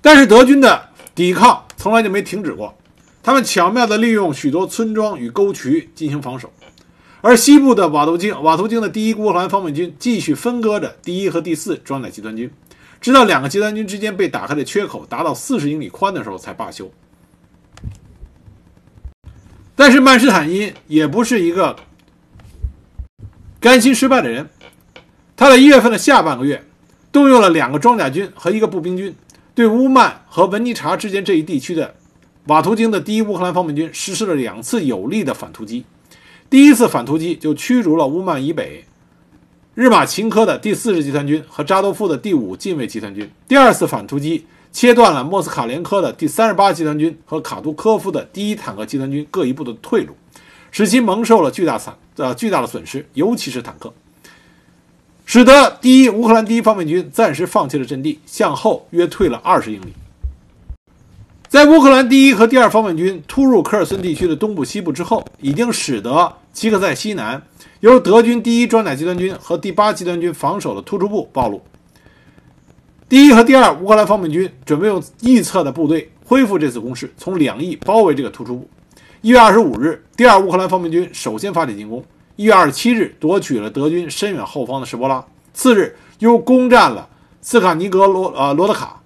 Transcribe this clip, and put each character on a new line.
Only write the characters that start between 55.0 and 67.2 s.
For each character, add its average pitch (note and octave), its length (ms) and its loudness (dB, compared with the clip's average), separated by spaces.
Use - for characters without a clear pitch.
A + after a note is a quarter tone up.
使 A#3+ 180 6
得 C4+ 380 6
第 C4 200 6
一， B3+ 60 6
乌 A3 180 -2
克 A3 60 4
兰 A3 140 2
第 A3+ 100 -2
一 A3+ 60 -2
方 A3 120 2
面 F3 140 -6
军 D#3+ 240 -4
暂 E3 220 0
时 E3 120 -6
放 E3+ 220 -4
弃 C#3+ 80 -8
了 C3 80 -4
阵 C3 180 -10
地， D3+ 220 -6
向 E3+ 320 -4
后 - 340 -4
约 E3+ 160 -2
退 E3+ 220 -4
了 A#2+ 160 -6
二 F3+ 160 2
十 A2+ 100 -12
英 G#2 120 -12
里。 - 100 -20
在 D4 200 6
乌 D#4 140 8
克 C4+ 100 8
兰 C4 180 4
第 C4+ 180 6
一 C4+ 80 6
和 A3 120 4
第 B3+ 120 2
二 A#3 100 6
方 A3 160 0
面 F3 120 -4
军 F3+ 300 -4
突 C4+ 180 -2
入 A#3+ 180 4
科 G#3+ 140 -4
尔 F#3 80 0
森 F#3+ 180 -6
地 F3 120 -4
区 F3+ 120 -4
的 D#3 100 -2
东 G#3+ 180 -4
部、 D3+ 100 -6
西 G3+ 160 -10
部 E3+ 120 -8
之 D3 100 -8
后， G#3 240 -4
已 C#3 120 -4
经 A3+ 200 -2
使 A#2 280 -6
得 C#3+ 340 -2
齐 A3 180 -4
克 G#3 80 0
塞 F3+ 160 -2
西 G#3+ 200 -10
南 C3 280 -10